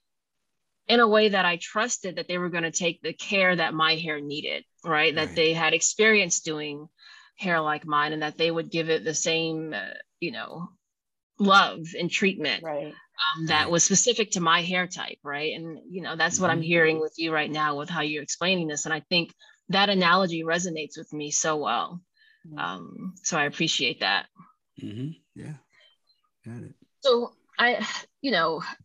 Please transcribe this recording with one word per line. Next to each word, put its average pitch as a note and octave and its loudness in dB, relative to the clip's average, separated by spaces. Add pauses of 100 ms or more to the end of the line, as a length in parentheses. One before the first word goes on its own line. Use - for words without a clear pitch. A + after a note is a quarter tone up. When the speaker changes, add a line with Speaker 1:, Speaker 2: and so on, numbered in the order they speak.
(880)
Speaker 1:
in A#3 4
a A#3 8
way G#3+ 6
that F#3+ 2
I F3 2
trusted G#3+ -4
that E3+ -8
they F3+ -2
were F3+ -2
gonna E3 -2
take F3 -2
the D#3+ -6
care F#3 2
that E3 0
my D#3+ 4
hair D#3+ -4
needed, C#3+ -6 (200)
right? D#3 2
That D#3 0
Speaker 2:
Right. - -6
Speaker 1:
they D#3+ 4
had D#3+ 2
experience G#3 2
doing D3+ -8 (480)
hair F3 0
like D3+ -2
mine, D3+ 2
and D#3 -4
that D3+ -4
they E3 4
would E3 -2
give E3 -2
it D#3+ 2
the D#3+ -2
same, D#3+ -2
uh, - -8 (240)
you E3 -6
know, E3+ -10 (680)
love F3+ 4 (120)
and E3+ -2
treatment, D#3 0
Speaker 3:
Right. D3+ -8 (440)
Speaker 1:
um, D#3+ -4
that D#3 4
Speaker 2:
Right. D#3 -2
Speaker 1:
was E3+ 4
specific G#3+ 2
to F#3 -2
my E3+ 4
hair F3+ -2
type, - -12
right? C#3+ -6
And, E3 -12 (100)
you F3+ -8
know, D3 -6
that's E3 2
what F3+ 4
I'm E3 2
Speaker 2:
Mm-hmm. D#3+ -2
Speaker 1:
hearing D#3+ 4
with D#3 -4
you D#3+ -2
right D3+ 0
now D3+ -2
with D3+ -8
how E3 -4
you're D3+ -4
explaining F3 -2
this. D3 -4
And D#3 -2
I D3+ -4
think E3+ -2 (360)
that G3 4
analogy F3+ 4
resonates E3 -4
with D#3+ -16
me D3 -8
so D#3 0
well. A#2+ -2 (460)
Speaker 3:
Mm-hmm. D3+ -14
Speaker 1:
Um, - -8 (100)
so E3+ -2
I C#3+ 2
appreciate C#3+ -2
that. G2 0 (540)
Speaker 2:
Mm-hmm. A#2+ -8 (220)
Yeah. C#3+ -14 (880)
Got A#2 -14
it. - -18 (260)
Speaker 1:
So A#3+ 2 (240)
I, A3+ 2 (340)
you C#4 -2
know, E3 2 (220)